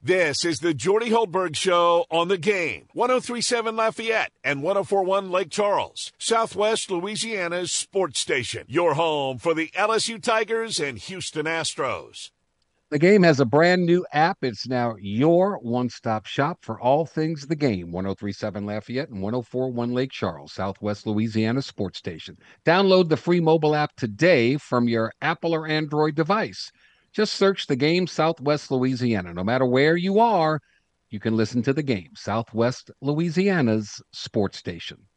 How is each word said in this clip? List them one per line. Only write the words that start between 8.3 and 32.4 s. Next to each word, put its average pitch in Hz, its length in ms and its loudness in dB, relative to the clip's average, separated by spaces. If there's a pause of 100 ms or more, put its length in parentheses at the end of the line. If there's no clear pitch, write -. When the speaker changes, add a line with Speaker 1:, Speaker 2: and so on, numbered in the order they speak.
Speaker 1:
Your 160 260 2
home 143 440 -2
for 165 160 0
the 156 200 -4
L 208 180 0
S 220 160 0
U 226 100 -8
Tigers 226 600 -2
and 139 200 -4
Houston 156 480 -8
Astros. 135 840 -6 (600)
Speaker 2:
The 151 80 0
Game 185 240 8
has 156 180 6
a 139 60 4
brand 175 400 4
new 175 260 4
app. 165 300 2
It's 117 260 -4
now 120 320 0
your 165 580 2
one-stop 117 680 -4
shop 147 340 -2
for - 180 -10
all 143 280 2
things 156 400 -4
The 160 100 -4
Game. 104 340 -2
One 90 160 -4
oh 98 80 -2
three 104 160 -8
seven 101 360 -6
Lafayette 120 420 -6
and 101 140 -10
one 104 120 -4
oh 127 60 -2
four 127 320 -4
one 120 220 -4
Lake 131 180 -2
Charles, 76 400 -6
Southwest 101 540 -6
Louisiana 110 560 0
sports - 360 -8
station. 82 380 -12 (300)
Download 185 420 6
the 151 80 2
free 175 240 2
mobile 156 340 4
app 151 220 -2
today 131 600 2
from 123 280 0
your 113 360 -2
Apple 165 320 -2
or 156 120 -4
Android 156 480 0
device. 160 560 -2 (400)
Just - 240 -2
search 196 340 2
The 143 80 0
Game 160 320 2
Southwest 151 640 0
Louisiana. 120 600 0
No 90 120 -4
matter 127 200 2
where 139 320 4
you 190 220 0
are, 170 420 4 (500)
you 104 100 -10
can 113 160 0
listen 113 260 0
to 135 100 0
The 151 100 -2
Game, 110 340 -4
Southwest 113 760 -2 (100)